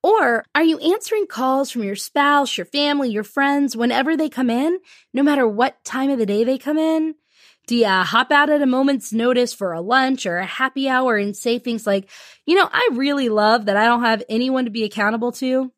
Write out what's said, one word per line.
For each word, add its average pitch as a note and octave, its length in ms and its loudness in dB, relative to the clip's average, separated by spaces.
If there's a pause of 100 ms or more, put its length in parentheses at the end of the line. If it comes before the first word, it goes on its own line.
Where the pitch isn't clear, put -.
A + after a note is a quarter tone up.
Or D4+ 420 2 (120)
are D#4 80 4
you D#4+ 160 4
answering G#4 480 -2
calls C4 440 -2
from A#3 120 -6
your G3+ 120 -6
spouse, C#4+ 640 0
your F3+ 80 -8
family, C#4+ 440 -2
your G#3 140 -4
friends, C#4 540 0
whenever B3+ 400 0
they D#4 120 -2
come B3+ 200 -2
in, D4+ 300 0 (340)
no C4+ 100 0
matter C#4+ 240 2
what A3+ 380 -2
time C4 240 -4
of C4+ 100 -2
the A3 60 0
day G#3 180 0
they C4 140 0
come D4+ 200 -4
in? D#4+ 380 -2 (520)
Do A#3 80 -2
ya F#3+ 300 2
hop A#3 260 0
out D4 180 4
at D4 120 2
a C#4+ 40 2
moment's C4 460 0
notice A#3+ 420 0
for F3+ 200 -6
a E3 80 -8
lunch C4 440 0
or F3 120 -2
a F#3 80 -4
happy C4+ 420 -4
hour B3+ 300 2
and G3+ 180 -2
say A#3+ 240 -2
things A#3 260 -6
like, G3 240 -2 (360)
"You E4+ 100 2
know, F#4+ 160 4
I B4 220 2
really C#4 340 0
love G#3+ 380 2
that G3+ 100 0
I G#3 80 2
don't A#3+ 220 2
have A3+ 240 0
anyone B3+ 340 0
to A#3 80 -4
be A3 140 -4
accountable A3 480 -2
to"? C4 440 -2